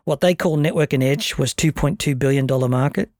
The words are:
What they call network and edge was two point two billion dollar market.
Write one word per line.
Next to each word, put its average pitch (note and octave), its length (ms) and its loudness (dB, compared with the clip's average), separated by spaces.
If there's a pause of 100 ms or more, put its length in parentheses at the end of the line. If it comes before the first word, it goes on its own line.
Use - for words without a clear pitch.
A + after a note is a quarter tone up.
What D3 160 -2
they F3+ 160 4
call D#3+ 200 0
network D3+ 360 0
and C3 100 2
edge C#3 340 -2
was C3+ 160 -2
two D#3+ 200 0
point D3+ 260 -2
two D3 160 -2
billion C3+ 320 2
dollar C3 220 0
market. C3 520 -2